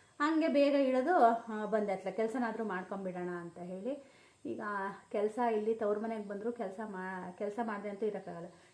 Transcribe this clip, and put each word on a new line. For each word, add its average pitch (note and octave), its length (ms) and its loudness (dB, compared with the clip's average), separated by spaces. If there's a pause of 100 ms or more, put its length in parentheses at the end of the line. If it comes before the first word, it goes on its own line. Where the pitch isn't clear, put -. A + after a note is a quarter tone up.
(200)
ಹಂಗೆ D#4+ 280 4
ಬೇಗ C#4 260 6
ಇಳಿದು, C4+ 500 4
ಆ, A3+ 400 4
ಬಂದೆ. G#3 280 2
ಅತ್ಲ F#3+ 180 -4
ಕೆಲ್ಸನಾದ್ರೂ A3+ 540 -2
ಮಾಡ್ಕೊಂಬಿಡೋಣ F#3 640 -4
ಅಂತ F3 300 -8
ಹೇಳಿ. F#3+ 540 -8 (320)
ಈಗ A#3 160 -6 (520)
ಕೆಲ್ಸ G#3+ 260 0 (140)
ಇಲ್ಲಿ G#3+ 220 2
ತವ್ರ G#3 240 0
ಮನೆಗೆ A3 300 -4
ಬಂದ್ರು G#3 240 -4
ಕೆಲ್ಸ G3+ 320 -6
ಮಾ-, F#3 540 -8
ಕೆಲ್ಸ G#3 240 -4
ಮಾಡ್ದೆ G#3 280 -4
ಅಂತೂ G3+ 160 -4
ಇರಕ್ಕಾಗಲ್ಲ. F3+ 400 -6 (280)